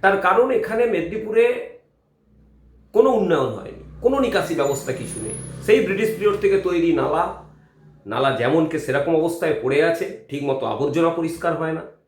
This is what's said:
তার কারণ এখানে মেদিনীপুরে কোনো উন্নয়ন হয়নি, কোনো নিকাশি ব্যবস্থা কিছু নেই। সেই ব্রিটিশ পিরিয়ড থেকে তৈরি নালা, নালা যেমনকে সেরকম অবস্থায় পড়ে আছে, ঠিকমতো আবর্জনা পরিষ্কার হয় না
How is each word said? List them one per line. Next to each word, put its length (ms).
তার 200
কারণ 300
এখানে 360
মেদিনীপুরে 580
কোনো 160
উন্নয়ন 440
হয়নি, 280
কোনো 200
নিকাশি 340
ব্যবস্থা 380
কিছু 300
নেই। 140
সেই 220
ব্রিটিশ 280
পিরিয়ড 280
থেকে 180
তৈরি 340
নালা, 320
নালা 300
যেমনকে 420
সেরকম 380
অবস্থায় 440
পড়ে 220
আছে, 220
ঠিকমতো 400
আবর্জনা 440
পরিষ্কার 460
হয় 220
না 60